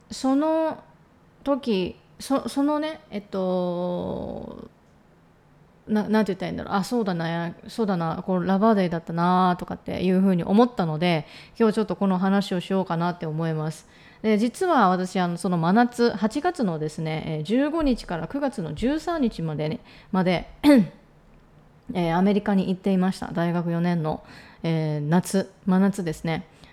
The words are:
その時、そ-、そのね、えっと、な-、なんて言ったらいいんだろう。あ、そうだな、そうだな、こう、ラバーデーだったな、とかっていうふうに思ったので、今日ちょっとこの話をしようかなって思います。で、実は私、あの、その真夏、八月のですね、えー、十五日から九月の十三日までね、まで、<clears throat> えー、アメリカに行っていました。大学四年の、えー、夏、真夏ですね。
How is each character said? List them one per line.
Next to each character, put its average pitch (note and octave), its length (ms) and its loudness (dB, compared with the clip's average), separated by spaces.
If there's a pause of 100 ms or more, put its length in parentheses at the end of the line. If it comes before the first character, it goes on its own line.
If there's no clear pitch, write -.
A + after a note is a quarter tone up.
(100)
そ C4 240 0
の D#4+ 480 0 (640)
時、 A3+ 520 0 (220)
そ-、 C4+ 300 -2
そ C4+ 140 -2
の D4 180 2
ね、 D#4 200 -6 (100)
え G#3 80 -8
っ G3+ 40 -8
と、 F3+ 1500 -4 (1200)
な-、 G#3+ 220 0
な A3 140 4
ん - 20 -2
て G3+ 80 -2
言 F3+ 40 -6
っ - 20 -10
た F3+ 80 -6
ら - 20 -6
い - 40 -6
い - 20 -8
ん - 20 -8
だ - 80 -8
ろ - 80 -10
う。 - 20 0
あ、 F#3+ 100 0
そ B3 160 -2
う G#3+ 40 -2
だ F#3 100 -2
な、 E3+ 400 -4 (140)
そ A3+ 160 -4
う - 20 0
だ F#3+ 100 0
な、 E3 280 -4
こ F#3 140 0
う、 F3 60 -2
ラ F#3+ 140 2
バ A3+ 140 6
ー - 20 2
デ F#3+ 120 4
ー E3 40 -2
だ E3+ 80 -2
っ D#3+ 40 -8
た E3 100 -10
な、 F3+ 460 2
と - 80 -10
か - 80 -8
っ - 40 -10
て - 260 -6
い F#3+ 60 2
う F#3 100 4
ふ G3 60 4
う F#3+ 80 4
に E3+ 100 0
思 A3 200 6
っ A#3+ 80 0
た F3+ 140 -2
の D#3 120 -2
で、 E3 280 0 (320)
今 A3+ 100 4
日 G#3 60 2
ち A3 60 0
ょ - 40 2
っ - 20 -4
と F#3 100 -4
こ G3+ 100 0
の F#3 120 2
話 G3 340 0
を F3 80 0
し F#3+ 120 -6
よ F#3+ 100 2
う - 20 -8
か E3+ 120 -4
な F3 140 0
っ F3 80 -6
て E3+ 80 -8
思 D#3 220 -2
い D#3+ 60 -2
ま D#3 160 -4
す。 - 180 -12 (340)
で、 G#3+ 160 4
実 A#3+ 280 0
は B3+ 220 4
私、 F#3 300 0
あ F3+ 80 2
の、 E3+ 100 -2
そ F#3+ 120 -4
の F3+ 100 0
真 E3 140 2
夏、 A#3+ 380 4
八 G#3+ 300 -2
月 F4+ 220 -2
の E3 160 -2
で D#3 100 -4
す - 120 -10
ね、 D#3+ 260 -4
え D#3 140 -4
ー、 - 20 -4
十 B3+ 280 0
五 D#4+ 120 -2
日 B3+ 240 0
か F3+ 100 -6
ら D#3+ 120 -6
九 C#4+ 100 -6
月 C4 240 -4
の D3+ 120 -6
十 C4+ 260 -2
三 E4+ 200 -4
日 A3 220 -2
ま D#3 140 -4
で D3+ 120 -2
ね、 G3+ 120 -6 (320)
ま F#3+ 100 4
で、 F3 260 0 (140)
<clears throat> - 0 - (1300)
え E3+ 180 0
ー、 E3+ 40 2
ア F3+ 60 2
メ G3+ 100 4
リ G3+ 100 0
カ G3+ 120 0
に F#3+ 140 2
行 F#3 100 -2
っ - 20 -20
て G3 120 0
い F#3 60 2
ま F#3 120 2
し - 80 -4
た。 - 140 -10
大 E3+ 200 0
学 E3+ 200 -2
四 E3+ 100 0
年 E3+ 200 0
の、 D#3 200 -4 (400)
え D#3 360 -2
ー、 - 20 -6
夏、 F3 500 0 (160)
真 F#3 140 4
夏 G3 240 2
で D#3+ 80 -2
す - 100 -16
ね。 E3 240 -6 (260)